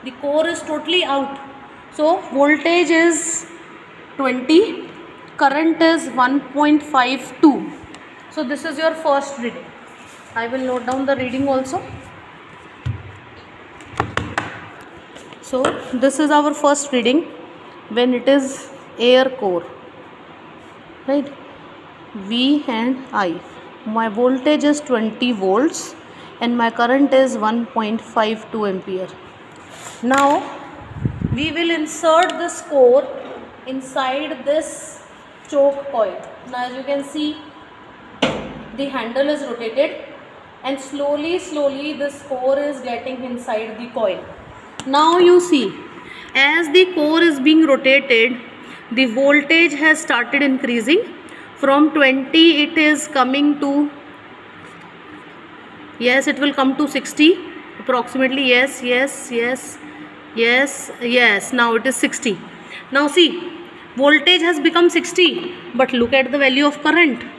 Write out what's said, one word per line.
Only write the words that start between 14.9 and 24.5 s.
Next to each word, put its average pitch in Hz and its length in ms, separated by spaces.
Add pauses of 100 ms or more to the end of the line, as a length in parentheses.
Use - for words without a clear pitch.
So 262 220 (300)
this 262 260
is 302 100
our 294 240
first 285 380
reading 254 320 (680)
when 247 240
it 247 140
is 269 420 (300)
air 254 300
core, 185 360 (1400)
right? 277 240 (840)
V 247 520
and 254 460
I. 185 260 (440)
My 226 260
voltage 254 540